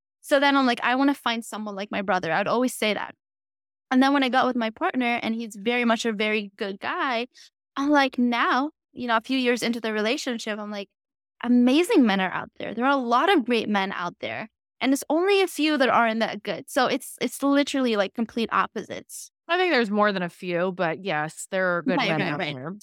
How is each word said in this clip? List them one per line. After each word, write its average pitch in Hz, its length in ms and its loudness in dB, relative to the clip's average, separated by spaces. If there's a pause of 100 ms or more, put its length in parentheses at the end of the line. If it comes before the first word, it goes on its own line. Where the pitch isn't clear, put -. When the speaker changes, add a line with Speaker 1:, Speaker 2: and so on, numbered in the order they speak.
(220)
Speaker 1:
So 285 200 2
then 277 160 4
I'm 269 80 4
like, 240 180 0
"I 240 120 2
wanna 277 200 2
find 233 300 -4
someone 208 300 -10
like 196 160 -8
my 202 100 -4
brother." 185 320 0
I'd 196 140 0
always 240 280 0
say 214 200 0
that. - 200 -8 (760)
And 262 120 6
then 277 100 4
when 285 100 2
I 262 60 0
got 240 180 2
with 254 100 -2
my 226 140 -2
partner, 240 520 -2
and 226 120 -4
he's 226 200 -8
very 240 300 0
much 226 200 2
a 226 80 0
very 214 440 -2
good 196 220 -6
guy, 254 480 -4 (500)
I'm 277 120 -2
like, 277 300 4
now, 262 520 2 (220)
you 247 140 -8
know, 226 100 2
a 233 40 2
few 254 160 -2
years 247 260 2
into 233 180 -2
the 220 120 -4
relationship, 220 680 -2
I'm 208 120 -10
like, 202 180 -10 (540)
amazing 254 640 6
men 196 160 4
are 185 100 0
out - 180 -8 (100)
there. - 160 -8
There 233 100 -2
are 269 60 2
a 285 60 2
lot 254 340 2
of 302 140 4
great 233 240 0
men 196 240 0
out 175 280 -8
there. 113 280 -8 (320)
And 262 120 2
it's 277 160 -2
only 381 320 2
a 370 60 2
few 302 300 0
that 247 120 2
aren't 226 320 2
that 208 220 -4
good. - 260 -8
So 254 180 2
it's, - 340 -4
it's - 220 -6
literally, 277 520 2
like, 196 200 0
complete 226 360 -4
opposites. - 800 -6 (160)
Speaker 2:
I 339 100 0
think 370 160 2
there's 233 180 2
more 208 200 2
than 190 120 -2
a 175 60 -4
few, 180 440 -2
but 175 300 -2
yes, 156 480 -6
there 185 260 0
are 170 60 -4
good 175 160 0
Speaker 1:
Right, 226 100 0
Speaker 2:
men 156 120 0
Speaker 1:
right, 151 120 -2
Speaker 2:
out 143 60 -6
Speaker 1:
right. 147 160 -4
Speaker 2:
there. 156 280 -10